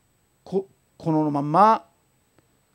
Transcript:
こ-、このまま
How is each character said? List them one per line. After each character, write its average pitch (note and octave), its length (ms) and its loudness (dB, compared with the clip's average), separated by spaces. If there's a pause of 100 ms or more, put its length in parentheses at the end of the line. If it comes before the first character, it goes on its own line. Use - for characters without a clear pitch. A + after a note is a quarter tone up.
(420)
こ-、 F#3+ 240 -6 (300)
こ D#3+ 160 -6
の D#3 180 -2
ま C#3+ 100 -4
ま F#3 440 2 (920)